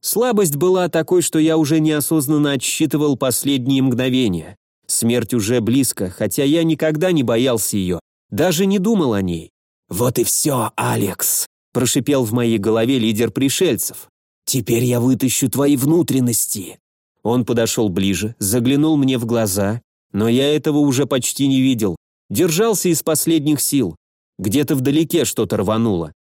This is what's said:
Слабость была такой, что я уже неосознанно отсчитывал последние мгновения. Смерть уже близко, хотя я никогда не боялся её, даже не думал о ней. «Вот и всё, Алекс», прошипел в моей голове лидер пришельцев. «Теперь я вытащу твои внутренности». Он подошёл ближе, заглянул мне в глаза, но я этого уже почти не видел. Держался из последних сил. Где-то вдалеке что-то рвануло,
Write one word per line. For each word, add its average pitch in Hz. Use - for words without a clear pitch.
Слабость 208
была 180
такой, 170
что -
я 160
уже 160
неосознанно 151
отсчитывал 147
последние 135
мгновения. 123
Смерть 117
уже 120
близко, 110
хотя 107
я 156
никогда 156
не 156
боялся 117
её, 90
даже 165
не 196
думал 180
о 98
ней. 85
«Вот 123
и 117
всё, 117
Алекс», 110
прошипел 127
в 107
моей 117
голове 113
лидер 113
пришельцев. 135
«Теперь 117
я 123
вытащу 127
твои 143
внутренности». 123
Он 120
подошёл 113
ближе, 98
заглянул 131
мне 131
в 117
глаза, 107
но 101
я 139
этого 147
уже 143
почти 135
не 135
видел. 113
Держался 180
из 160
последних 151
сил. 117
Где-то 135
вдалеке 143
что-то -
рвануло, 104